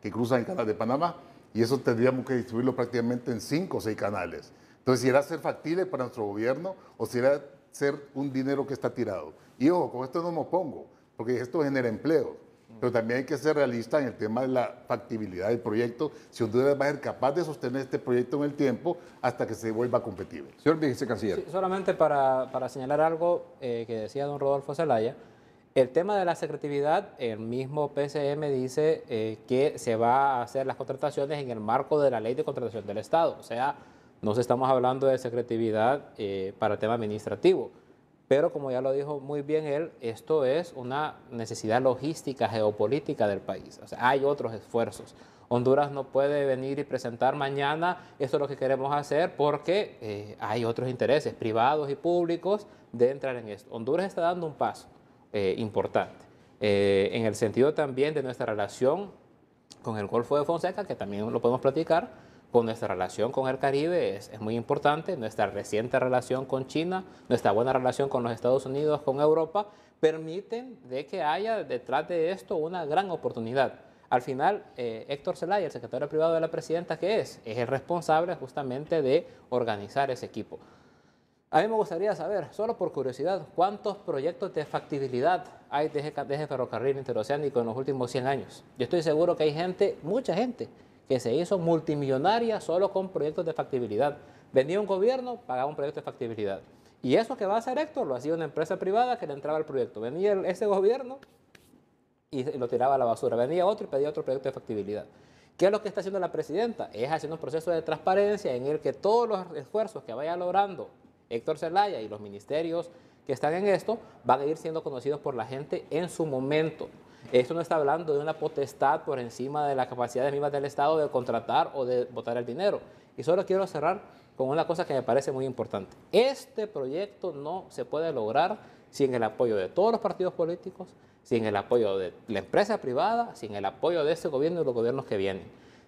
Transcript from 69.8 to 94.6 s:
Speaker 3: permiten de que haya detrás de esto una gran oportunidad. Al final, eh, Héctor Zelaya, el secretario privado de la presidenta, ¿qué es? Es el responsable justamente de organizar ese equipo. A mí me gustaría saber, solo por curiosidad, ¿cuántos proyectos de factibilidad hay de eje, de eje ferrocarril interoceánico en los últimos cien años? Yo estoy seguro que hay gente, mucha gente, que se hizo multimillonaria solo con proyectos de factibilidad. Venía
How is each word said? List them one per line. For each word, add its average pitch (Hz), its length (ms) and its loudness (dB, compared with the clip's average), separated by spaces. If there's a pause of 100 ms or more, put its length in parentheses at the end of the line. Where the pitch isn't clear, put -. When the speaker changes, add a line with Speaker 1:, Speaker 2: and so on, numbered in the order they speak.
Speaker 3:
permiten 180 800 -2 (100)
de 131 160 -4
que 185 180 -6
haya 190 420 0
detrás 131 440 -4
de 170 220 0
esto 190 260 -6
una 165 300 -4
gran 180 240 2
oportunidad. 123 640 0 (340)
Al - 140 2
final, 151 420 0 (120)
eh, 113 320 -6
Héctor 143 280 -4
Zelaya, 180 300 -2
el 139 60 -6
secretario 131 360 -6
privado 156 260 2
de 160 60 2
la 160 100 0
presidenta, 165 480 -4
¿qué 202 220 2
es? - 240 -8
Es 113 140 -6
el 120 80 2
responsable 160 680 2
justamente 143 640 -2
de 139 240 4 (240)
organizar 120 600 0
ese 123 140 -6
equipo. - 340 -10 (920)
A 156 100 6
mí 202 80 2
me 220 60 -2
gustaría 190 400 0
saber, 165 380 -4
solo 220 260 -4
por 170 140 -2
curiosidad, 147 500 -2 (120)
¿cuántos 202 440 0
proyectos 165 560 -4
de 151 100 -2
factibilidad 143 800 -2 (240)
hay 151 200 0
de 143 100 -4
eje, 143 140 -6 (120)
de 123 120 -4
eje 151 100 -4
ferrocarril 127 500 -2
interoceánico 131 640 0
en 117 60 0
los 113 100 -4
últimos 135 340 -2
cien 131 180 -2
años? 127 360 -4 (140)
Yo - 60 0
estoy 170 180 0
seguro 160 340 4
que 156 60 0
hay 151 100 4
gente, 180 520 0
mucha 196 300 -2
gente, 233 340 -2 (400)
que 131 120 4
se 117 120 -2
hizo 175 240 2
multimillonaria 165 1040 2
solo 190 300 2
con 190 200 -2
proyectos 156 360 -2
de 160 60 -2
factibilidad. 135 640 -2 (360)
Venía 151 280 4